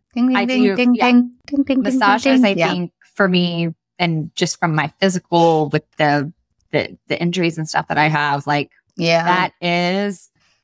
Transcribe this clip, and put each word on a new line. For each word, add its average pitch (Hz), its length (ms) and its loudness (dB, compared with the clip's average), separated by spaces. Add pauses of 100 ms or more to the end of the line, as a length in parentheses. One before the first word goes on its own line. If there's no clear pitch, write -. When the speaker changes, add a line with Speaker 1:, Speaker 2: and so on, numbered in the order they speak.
(140)
Speaker 1:
Ding, 240 140 0
ding, 254 80 0
Speaker 2:
I 233 100 0
Speaker 1:
ding, 254 180 0
Speaker 2:
do, 196 120 2
Speaker 1:
ding, 247 200 2
Speaker 2:
yeah. 254 100 0
Speaker 1:
ding, 247 260 4 (160)
ding, 285 160 -2
ding, 269 200 -2
ding, 262 160 -2
Speaker 2:
Massages, 240 420 2
Speaker 1:
ding, 240 40 4
Speaker 2:
I 202 80 4
Speaker 1:
ding. - 40 -4
Yeah. 165 140 0
Speaker 2:
think, 180 200 -4 (220)
for 196 140 0
me, 170 460 0 (260)
and 165 360 -2
just - 240 -4
from 165 160 0
my 151 240 -2
physical 165 720 2
with 151 140 -2 (140)
the, 147 340 0 (400)
the, - 260 -4 (100)
the - 140 -4
injuries 170 360 -2
and 156 120 -6
stuff - 200 -4
that - 80 -4
I 151 100 2
have, 147 400 -2
like, 147 240 -2 (260)
Speaker 1:
Yeah. 165 260 2
Speaker 2:
that 180 300 0 (120)
is 175 640 -2 (320)